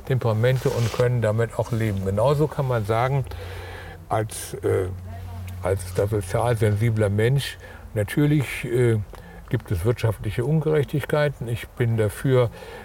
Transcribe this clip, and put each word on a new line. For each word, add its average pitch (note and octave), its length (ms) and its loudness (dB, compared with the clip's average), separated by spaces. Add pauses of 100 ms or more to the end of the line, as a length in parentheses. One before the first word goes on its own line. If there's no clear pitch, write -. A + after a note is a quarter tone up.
Temperamente B2 640 2
und A#2+ 220 0
können B2 300 2
damit A2 340 0
auch A2 140 -2
leben. A2 340 0
Genauso C3+ 440 2
kann C#3 180 -4
man A#2+ 180 0
sagen, B2 400 2 (840)
als, - 460 -4
äh, G2 340 0 (720)
als G2 320 -2
da G2+ 120 2
sozial A2 500 0
sensibler G#2+ 540 4
Mensch, A#2 480 2 (360)
natürlich, D3 680 2
äh, A#2+ 340 2 (520)
gibt - 220 -2
es E2+ 120 -2
wirtschaftliche A2+ 600 0
Ungerechtigkeiten. D3 1040 0
Ich A#2+ 200 -4
bin A#2 280 0
dafür, A#2+ 540 4 (340)